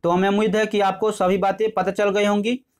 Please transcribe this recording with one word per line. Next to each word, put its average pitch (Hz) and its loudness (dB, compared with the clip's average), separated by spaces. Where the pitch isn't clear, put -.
तो 170 0
हमें 185 2
उम्मीद 208 2
है 214 2
कि 214 -2
आपको 196 0
सभी 190 0
बातें 196 0
पता 185 -2
चल 202 0
गई 208 0
होंगी। 208 0